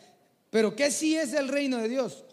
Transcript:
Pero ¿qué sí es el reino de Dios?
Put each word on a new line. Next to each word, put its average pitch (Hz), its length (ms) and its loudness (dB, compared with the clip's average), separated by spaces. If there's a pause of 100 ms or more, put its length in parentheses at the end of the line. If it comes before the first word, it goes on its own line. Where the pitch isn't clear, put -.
(500)
Pero 214 260 2
¿qué 277 160 2
sí 311 240 0
es 294 180 -2
el 277 140 0
reino 277 300 0
de 226 120 -2
Dios? 247 440 -4